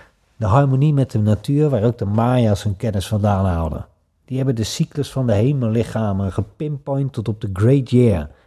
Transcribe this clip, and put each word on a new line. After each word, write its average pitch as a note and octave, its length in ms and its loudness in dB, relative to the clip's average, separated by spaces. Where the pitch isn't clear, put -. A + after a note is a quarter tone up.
De A2 100 -4
harmonie C3+ 480 2
met C3 160 0
de A2+ 80 -2
natuur, C#3+ 500 2
waar A2+ 160 0
ook A#2 140 0
de G#2 60 -4
Maya's A2+ 580 2
hun G2 140 -2
kennis G#2 320 -4
vandaan G2+ 360 0
haalden. E2 420 -2
Die B2+ 120 -8
hebben C3 200 -2
de A2 80 -2
cyclus - 480 -6
van C3 140 -2
de A#2 60 2
hemellichamen A2 1000 0
gepinpoint C#3 800 -4
tot A2 160 -6
op G#2+ 120 -4
de G2+ 120 -6
Great A#2+ 380 2
Year. G#2 400 4